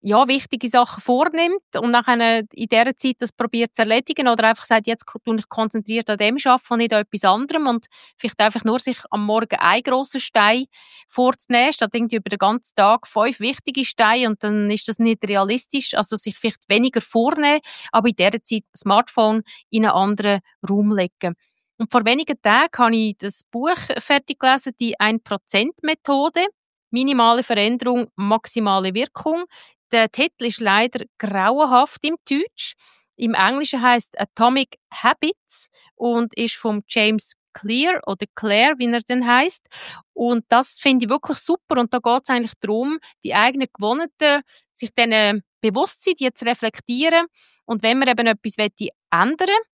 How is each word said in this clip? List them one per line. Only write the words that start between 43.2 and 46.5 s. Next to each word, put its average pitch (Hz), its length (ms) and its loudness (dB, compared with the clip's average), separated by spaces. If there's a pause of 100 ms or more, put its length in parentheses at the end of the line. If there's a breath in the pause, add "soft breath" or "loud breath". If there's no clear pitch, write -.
die - 100 -4
eigenen 254 380 0
Gewohnheiten, 285 680 -2 (280 soft breath)
sich - 220 -12
denen 220 500 2 (160)
bewusst 220 460 -2
sein, 370 120 0
die 254 160 -2
zu - 120 -10
reflektieren. 254 800 -2 (400 soft breath)